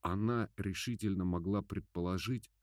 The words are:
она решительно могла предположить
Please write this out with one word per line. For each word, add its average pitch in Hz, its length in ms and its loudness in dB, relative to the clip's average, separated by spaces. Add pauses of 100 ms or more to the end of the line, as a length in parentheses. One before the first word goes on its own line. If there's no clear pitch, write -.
она 107 540 2
решительно 98 680 0
могла 92 380 0
предположить 92 880 -2 (120)